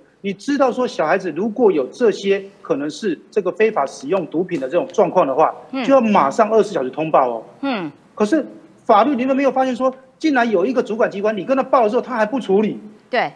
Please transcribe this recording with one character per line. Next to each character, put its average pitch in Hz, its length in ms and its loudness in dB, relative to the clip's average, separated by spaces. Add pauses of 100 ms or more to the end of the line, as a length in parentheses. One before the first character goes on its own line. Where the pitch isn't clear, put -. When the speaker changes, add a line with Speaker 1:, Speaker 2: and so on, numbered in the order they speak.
(200)
Speaker 1:
你 196 120 -6
知 285 240 -4
道 262 140 2
说 247 160 -2
小 - 180 -4
孩 170 140 2
子 - 140 -8
如 185 160 -4
果 214 240 4
有 143 160 0
这 240 200 0
些 196 320 0 (220)
可 156 140 -4
能 147 120 -4
是 175 320 -6 (120)
这 208 100 0
个 175 80 -4
非 220 180 2
法 156 160 -2
使 - 220 -10
用 175 220 -2
毒 165 160 -2
品 170 160 -4
的 131 80 -4
这 170 100 -2
种 139 140 0
状 180 180 2
况 165 160 2
的 135 80 -2
话， 139 180 2 (200)
Speaker 2:
嗯。 262 120 -6
Speaker 1:
就 269 80 2
要 269 80 6
马 196 300 4
上 214 220 2
二 226 60 4
十 196 100 4
四 - 40 -10
小 139 120 -2
时 127 40 -4
通 156 220 -6
报 143 180 4
哦。 113 140 -6 (200)
Speaker 2:
嗯。 208 280 -4 (240)
Speaker 1:
可 214 100 -2
是 247 220 0 (380)
法 214 180 4
律 277 140 0
里 247 100 -2
面 269 100 0
没 277 60 0
有 262 80 2
发 262 140 0
现 262 100 -2
说， 262 180 -2 (280)
竟 311 120 0
然 240 160 2
有 196 160 2
一 254 80 0
个 233 80 0
主 - 160 -4
管 208 140 2
机 190 100 -8
关， 214 160 0
你 175 80 -6
跟 262 120 0
他 269 80 0
报 262 180 2
的 208 80 2
时 247 60 -2
候 226 40 0
他 233 140 -6
还 220 100 0
不 220 140 -2
处 196 240 0
理。 160 160 -2 (320)
Speaker 2:
对。 208 260 -2